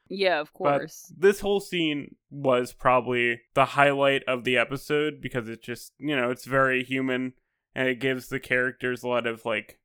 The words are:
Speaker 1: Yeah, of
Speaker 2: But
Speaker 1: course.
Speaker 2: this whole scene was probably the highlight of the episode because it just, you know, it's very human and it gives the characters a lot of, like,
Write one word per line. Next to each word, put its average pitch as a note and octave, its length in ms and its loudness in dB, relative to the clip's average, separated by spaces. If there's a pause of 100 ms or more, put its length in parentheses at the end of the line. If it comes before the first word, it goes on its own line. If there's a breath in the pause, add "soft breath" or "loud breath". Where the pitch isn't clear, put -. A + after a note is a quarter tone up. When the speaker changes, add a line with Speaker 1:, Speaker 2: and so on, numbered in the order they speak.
Speaker 1:
Yeah, F#3 320 0
of D3+ 180 -8
Speaker 2:
But C#3+ 220 2
Speaker 1:
course. - 380 -12
Speaker 2:
this G3 240 4
whole G3+ 180 0
scene D#3+ 560 -4 (140)
was C3 440 0
probably B2 680 2 (120)
the C3+ 120 4
highlight C#3 640 2
of B2 160 -2
the B2 140 0
episode D3 640 -2
because B2 300 -8
it A2+ 140 -12
just, - 340 -12
you C#3+ 180 -4
know, B2 140 0
it's B2+ 160 -6
very C3 380 2
human B2+ 500 -4 (400)
and C3 160 0
it B2 100 -4
gives C3 300 -4
the C3 100 -6
characters B2+ 640 -2
a B2 60 -4
lot A#2+ 180 0
of, A2+ 180 -6
like, A2 400 -4